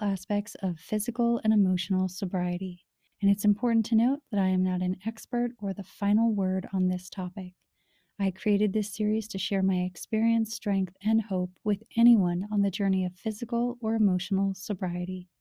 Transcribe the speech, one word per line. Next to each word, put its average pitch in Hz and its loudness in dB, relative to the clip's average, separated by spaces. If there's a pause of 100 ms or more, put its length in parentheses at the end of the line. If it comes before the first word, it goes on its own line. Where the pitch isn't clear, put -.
aspects 202 -4
of 175 -2
physical 233 -2
and 220 2
emotional 185 2
sobriety. 180 -4 (340)
And 202 4
it's 202 0
important 226 2
to 226 2
note 247 2 (100)
that 202 -2
I 190 2
am 185 2
not 180 0
an 180 -2 (100)
expert 240 -4
or 196 -4
the 185 -8
final 208 2
word 190 0
on 185 2
this 180 -4
topic. 180 -8 (680)
I 196 2
created 202 0
this 208 -2
series 214 -2
to 196 -8
share 190 -2
my 190 2
experience, 220 0
strength, 196 -2 (100)
and 220 2
hope 185 -2 (140)
with 208 -2 (160)
anyone 202 4
on 202 2
the 202 2
journey 190 0
of 180 -6
physical 233 -4
or 220 -2
emotional 196 2
sobriety. 180 -6 (120)